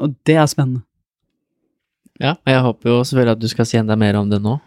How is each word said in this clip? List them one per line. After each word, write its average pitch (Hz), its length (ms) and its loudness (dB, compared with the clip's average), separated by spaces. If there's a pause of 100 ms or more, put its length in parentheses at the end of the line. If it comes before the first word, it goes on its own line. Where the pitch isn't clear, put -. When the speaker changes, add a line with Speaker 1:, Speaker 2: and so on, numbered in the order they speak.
Speaker 1:
og 143 100 -2 (120)
det 156 120 4
er 151 140 4
spennende. 127 320 -4 (1400)
Speaker 2:
Ja, 143 140 -2
og - 180 -2
jeg 131 80 4
håper 120 300 -2
jo 120 60 2 (100)
selvfølgelig 123 260 2
at 110 80 -8
du 113 80 -2
skal 117 160 -2
si 113 140 0
enda 110 180 0
mer 104 220 2
om 101 100 -2
det 104 140 -2
nå, 120 240 -2